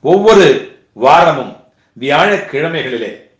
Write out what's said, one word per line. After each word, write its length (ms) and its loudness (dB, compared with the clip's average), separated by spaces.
ஒவ்வொரு 760 2
வாரமும் 680 0
வியாழக்கிழமைகளிலே 1300 -4